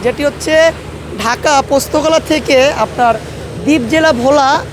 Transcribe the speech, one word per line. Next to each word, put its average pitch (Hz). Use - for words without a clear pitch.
যেটি 247
হচ্ছে 311
ঢাকা 254
পোস্তগোলা 302
থেকে 302
আপনার 233
দ্বীপ 285
জেলা 320
ভোলা 269